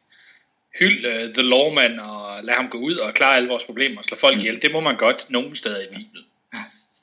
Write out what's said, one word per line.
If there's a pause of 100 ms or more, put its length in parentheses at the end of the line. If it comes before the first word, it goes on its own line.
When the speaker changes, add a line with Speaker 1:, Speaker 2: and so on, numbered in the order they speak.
(800)
Speaker 1:
Hyld,
øh,
the
lawman,
og
lad
ham
gå
ud
og
klare
alle
vores
problemer
og
slå
folk
Speaker 2:
Mm.
Speaker 1:
ihjel."
Det
må
man
godt
nogen
steder
i
Bibelen. (800)